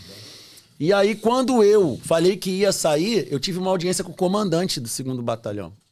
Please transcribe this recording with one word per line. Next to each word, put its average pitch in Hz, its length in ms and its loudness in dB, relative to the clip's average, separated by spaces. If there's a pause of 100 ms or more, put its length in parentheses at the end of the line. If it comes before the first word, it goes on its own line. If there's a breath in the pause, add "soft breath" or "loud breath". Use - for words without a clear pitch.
(800 loud breath)
E 170 140 0
aí, 202 220 2
quando 233 480 2
eu 202 420 4
falei 170 320 2
que 190 140 -6
ia 190 220 0
sair, 170 580 0
eu 143 100 -4
tive 185 180 -6
uma 185 120 -2
audiência 180 340 -2
com 175 80 -16
o - 40 -18
comandante 185 600 0
do 117 100 -10
segundo 131 340 -8
Batalhão. 104 500 -6 (200)